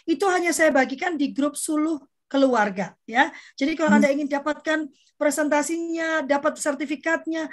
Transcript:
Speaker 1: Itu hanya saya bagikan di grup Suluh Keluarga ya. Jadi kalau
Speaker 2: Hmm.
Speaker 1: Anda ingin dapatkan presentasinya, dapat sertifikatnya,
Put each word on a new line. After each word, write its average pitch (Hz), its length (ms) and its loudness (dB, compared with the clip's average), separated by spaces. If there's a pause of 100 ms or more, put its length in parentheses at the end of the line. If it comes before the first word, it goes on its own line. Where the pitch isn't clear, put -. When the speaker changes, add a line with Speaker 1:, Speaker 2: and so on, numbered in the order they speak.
Speaker 1:
Itu 330 240 0
hanya 349 240 2
saya 311 240 4
bagikan 277 400 0
di 277 160 0
grup 285 240 -2
Suluh 302 480 -2 (240)
Keluarga 214 640 2 (160)
ya. 254 240 0 (240)
Jadi 294 240 -2
kalau 302 160 4
Speaker 2:
Hmm. 285 80 6
Speaker 1:
Anda 285 80 4
ingin 285 160 -2
dapatkan 294 640 -4 (240)
presentasinya, 311 1120 0
dapat 294 320 0
sertifikatnya, 320 960 -4